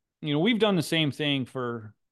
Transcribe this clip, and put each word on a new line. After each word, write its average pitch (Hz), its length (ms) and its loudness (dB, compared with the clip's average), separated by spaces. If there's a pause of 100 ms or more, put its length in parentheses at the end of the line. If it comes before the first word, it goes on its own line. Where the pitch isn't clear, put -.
(220)
you 151 120 -2
know, 147 60 2
we've 214 200 2
done 208 160 4
the 156 80 2
same 156 280 0
thing 139 340 -2
for, 117 480 -8 (180)